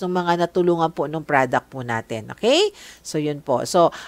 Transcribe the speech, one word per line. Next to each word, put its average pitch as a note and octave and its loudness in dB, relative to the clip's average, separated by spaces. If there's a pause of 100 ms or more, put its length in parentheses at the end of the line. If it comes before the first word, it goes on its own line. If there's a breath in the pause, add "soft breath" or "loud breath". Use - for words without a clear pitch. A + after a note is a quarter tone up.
ng F3+ -4
mga F3 0
natulungan E3+ 2
po D3 -4
ng D#3 -6
product C3 0
po C3+ -8
natin. A2+ -6
Okay? D#4 2 (320 loud breath)
So, - -8
yun D3 -4
po. B2 0
So, E3+ 4 (120)